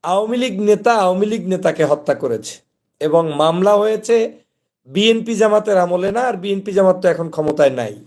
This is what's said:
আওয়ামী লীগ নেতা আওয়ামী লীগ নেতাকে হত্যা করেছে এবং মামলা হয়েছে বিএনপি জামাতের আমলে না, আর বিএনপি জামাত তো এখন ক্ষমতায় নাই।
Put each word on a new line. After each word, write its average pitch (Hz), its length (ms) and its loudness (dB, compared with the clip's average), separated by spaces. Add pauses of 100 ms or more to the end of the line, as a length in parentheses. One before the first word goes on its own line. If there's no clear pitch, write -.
আওয়ামী 214 400 0
লীগ 214 120 -4 (140)
নেতা 208 220 4 (120)
আওয়ামী 185 280 2
লীগ 208 120 -4 (100)
নেতাকে 170 380 0
হত্যা 143 320 0
করেছে 113 320 -6 (460)
এবং 165 220 2 (180)
মামলা 175 400 2
হয়েছে 220 340 -2 (760)
বিএনপি 226 520 0
জামাতের 214 440 2
আমলে 180 300 -2
না, 240 140 0
আর 214 140 -4
বিএনপি 196 340 -6
জামাত 185 240 4
তো 190 120 -4
এখন 165 220 -6
ক্ষমতায় 147 440 2
নাই। 107 140 -6 (140)